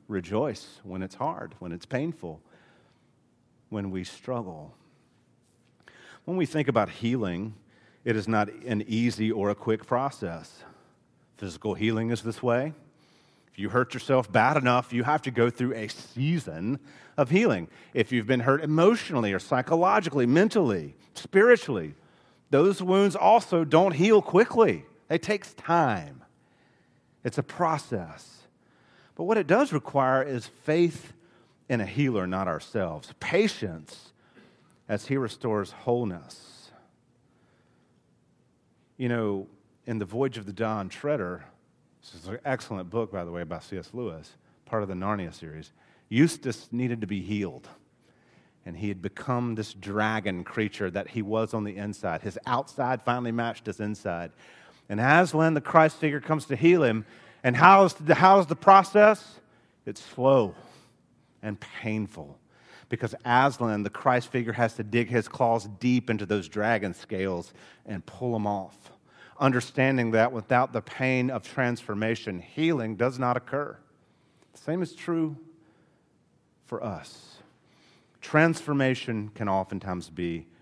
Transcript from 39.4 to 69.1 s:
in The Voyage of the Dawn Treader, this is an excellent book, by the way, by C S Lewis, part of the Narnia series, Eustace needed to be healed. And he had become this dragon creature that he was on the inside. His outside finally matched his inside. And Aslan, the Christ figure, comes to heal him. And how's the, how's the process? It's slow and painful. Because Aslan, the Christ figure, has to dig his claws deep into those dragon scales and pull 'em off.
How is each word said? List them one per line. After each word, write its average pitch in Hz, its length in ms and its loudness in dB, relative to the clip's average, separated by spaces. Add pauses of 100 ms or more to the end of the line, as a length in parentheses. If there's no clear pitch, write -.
in 117 140 -4
The 104 60 -4
Voyage 120 320 -4
of 104 80 -14
the 98 80 -12
Dawn 107 360 -4
Treader, 95 560 -6 (560)
this - 200 -20
is 87 60 -18
an 107 160 -10
excellent 101 460 -6
book, 110 240 -6
by 90 100 -6
the 85 80 -12
way, 87 120 -8
by 80 160 -10
C - 180 -14
S 85 160 -14
Lewis, 90 400 -12 (320)
part 110 180 -4
of 95 60 -6
the 95 40 -8
Narnia 92 400 -4
series, 78 380 -18 (380)
Eustace 135 640 0
needed 120 280 -4
to 107 80 -6
be 98 140 -6
healed. 101 480 -8 (960)
And 87 100 -14
he 101 140 -6
had 92 120 -8
become 120 540 -4
this 110 180 -8
dragon 101 720 -4
creature 104 480 -6
that 98 180 -8
he 117 120 -6
was 107 320 -2
on 110 100 -4
the 101 140 -10
inside. 101 440 -6
His 92 240 -10
outside 123 580 -4
finally 120 280 -4
matched 117 360 -6
his 98 120 -8
inside. 98 520 -8 (580)
And 104 100 -4
Aslan, 160 540 4
the 147 80 -2
Christ 160 360 4
figure, 147 220 -2
comes 147 260 -4
to 139 100 -4
heal 165 280 6
him. 113 220 2 (360)
And 123 140 2
how's 185 380 10
the, 151 220 2
how's 185 320 8
the 151 80 -2
process? 202 840 6 (460)
It's - 160 -12
slow 127 540 4 (840)
and 107 180 -8
painful. 98 800 -8 (520)
Because 117 260 -6 (100)
Aslan, 120 580 2
the 101 60 -6
Christ 123 400 0
figure, 117 240 -4
has 113 220 0
to 120 80 -8
dig 113 260 0
his 120 180 0
claws 113 400 0 (120)
deep 123 300 0
into 107 160 -4
those 95 220 -2
dragon 104 460 -2
scales 92 600 -6 (320)
and 95 200 -10
pull 123 300 -6
'em 107 100 -2
off. 98 460 -8 (480)